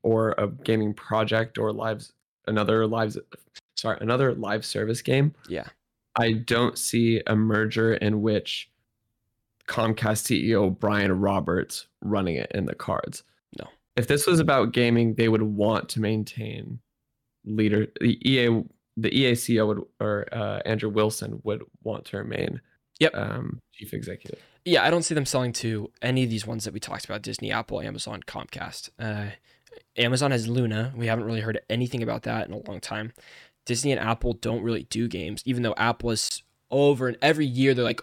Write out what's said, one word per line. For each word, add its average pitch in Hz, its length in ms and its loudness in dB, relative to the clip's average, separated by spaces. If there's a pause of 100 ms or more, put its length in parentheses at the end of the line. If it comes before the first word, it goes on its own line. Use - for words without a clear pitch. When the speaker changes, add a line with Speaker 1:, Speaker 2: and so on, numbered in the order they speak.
Speaker 1:
or 110 340 2
a 104 120 0
gaming 107 440 0
project 110 640 -2
or 107 160 -2
lives, 110 400 -6 (340)
another 110 400 2
lives, 110 300 -2 (600)
sorry, 110 240 -2
another 123 340 2
live 107 320 -4
service 107 340 -2
game, 139 340 2 (140)
Speaker 2:
Yeah. 85 200 -8 (480)
Speaker 1:
I 117 160 4
don't 117 440 2
see 117 500 2
a 110 100 4
merger 110 580 2
in 107 260 0
which - 500 -2 (960)
Comcast 110 600 0
C 98 240 2
E 113 60 4
O 98 120 4
Brian 101 520 2
Roberts 92 680 0 (160)
running 98 320 0
it 57 180 -4
in 95 140 -2
the - 80 -4
cards. - 480 -6 (360)
Speaker 2:
No. - 100 -12 (280)
Speaker 1:
If 117 120 0
this 143 180 2
was 170 140 6
about 135 320 4
gaming, 117 420 4
they 113 140 4
would 110 140 4
want 107 480 2
to 110 100 -4
maintain 110 800 -4 (640)
leader, 107 420 2 (140)
the - 180 4 (100)
E 131 180 4
A, 117 180 2 (320)
the 113 200 0
E 135 100 4
A 120 100 4
C 120 180 0
E 110 60 4
O 110 80 4
would, 104 140 0 (180)
or, 104 320 -2
uh, 104 340 -4
Andrew 107 240 0
Wilson 107 540 0
would 107 180 -4 (220)
want 110 220 -6
to - 100 -8
remain, - 440 -6 (380)
Speaker 2:
Yep. 156 160 4
Speaker 1:
um, 107 460 -6 (120)
chief 104 220 -14
executive. - 460 -12 (240)
Speaker 2:
Yeah, 131 200 4
I 143 60 4
don't 170 120 4
see 160 120 -2
them 147 100 0
selling 127 300 -2
to 110 360 -4 (120)
any 127 220 2
of 117 60 0
these 104 160 -4
ones 110 180 -6
that 110 100 -8
we 110 60 -8
talked - 240 -10
about, 101 180 -8
Disney, 104 280 -8
Apple, 107 300 -4
Amazon, 104 460 -10
Comcast. - 720 -12
Uh, 104 320 -6 (680)
Amazon 127 360 2
has 113 160 0
Luna. 117 480 0
We 117 100 -4
haven't 113 180 0
really 110 160 -4
heard 107 200 -4 (100)
anything 120 320 -2
about 113 220 -4
that 113 240 -4
in - 40 -12
a 107 60 -10 (100)
long - 120 -10
time. 107 320 -8 (520)
Disney 123 280 0
and - 80 0
Apple 117 340 0
don't 117 280 -4
really 113 220 -2
do 117 240 -2
games, 90 380 -8
even 123 160 0
though 113 140 0
Apple 117 340 0
is - 320 -4 (280)
over 135 380 4
and 120 120 -4
every 151 260 4
year 131 280 4
they're 123 100 2
like, 113 180 -2